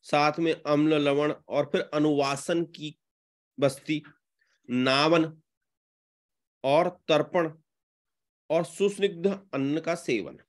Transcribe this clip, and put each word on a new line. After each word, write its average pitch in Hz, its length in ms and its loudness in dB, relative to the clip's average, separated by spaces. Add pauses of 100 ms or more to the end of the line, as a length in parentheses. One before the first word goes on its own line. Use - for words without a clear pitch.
साथ 151 380 0
में 165 140 0
अम्ल 151 400 2
लवण 147 400 0 (140)
और 147 180 -2
फिर 175 160 -2 (120)
अनुवासन 151 720 0
की 151 340 -14 (600)
बस्ती, 143 440 -2 (680)
नावन 143 720 2 (1200)
और 147 260 2 (180)
तर्पण 156 440 0 (960)
और 165 160 0
सुस्निग्ध 196 600 -2 (260)
अन्न 139 260 -2
का 165 160 -4
सेवन। 104 420 -4 (120)